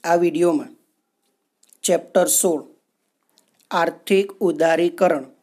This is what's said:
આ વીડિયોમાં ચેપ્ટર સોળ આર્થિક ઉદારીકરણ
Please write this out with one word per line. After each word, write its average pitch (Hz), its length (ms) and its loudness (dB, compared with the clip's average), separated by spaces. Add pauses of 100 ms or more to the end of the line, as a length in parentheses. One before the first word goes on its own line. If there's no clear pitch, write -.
આ 170 100 2
વીડિયોમાં 170 600 0 (1040)
ચેપ્ટર 180 440 0
સોળ 170 360 -2 (1080)
આર્થિક 190 720 -2
ઉદારીકરણ 165 840 0 (180)